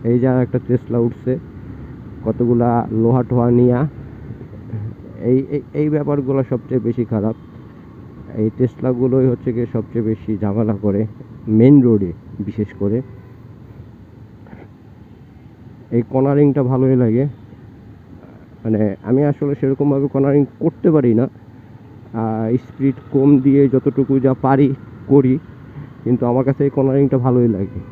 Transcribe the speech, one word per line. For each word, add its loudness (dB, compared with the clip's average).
এই 2
যে 2
আর 2
একটা -2
Tesla -2
উঠছে, -2
কতগুলা 0
লোহা 2
টোহা 0
নিয়া। 4
এই, 2
এই, -4
এই 0
ব্যাপারগুলো -2
সবচেয়ে -2
বেশি -2
খারাপ। -2
এই -2
Tesla-গুলোই 0
হচ্ছে -2
গিয়ে -4
সবচেয়ে -4
বেশি -4
ঝামেলা -2
করে 0
মেইন 8
রোডে, 2
বিশেষ -6
করে। -2
এই 0
কর্নারিংটা 2
ভালোই 2
লাগে। 2
মানে, 0
আমি 2
আসলে -2
সেরকমভাবে 0
কর্নারিং 2
করতে 0
পারি 4
না। 2
আহ, -2
স্পিড -4
কম 6
দিয়ে 4
যতটুকু 0
যা 2
পারি 2
করি, 4
কিন্তু 0
আমার 2
কাছে 0
এই 2
কর্নারিংটা 2
ভালোই 2
লাগে। -4